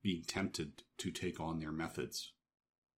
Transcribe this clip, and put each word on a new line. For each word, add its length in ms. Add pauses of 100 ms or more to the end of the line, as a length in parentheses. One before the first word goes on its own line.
being 240
tempted 580 (140)
to 140
take 280
on 200
their 120
methods 600 (680)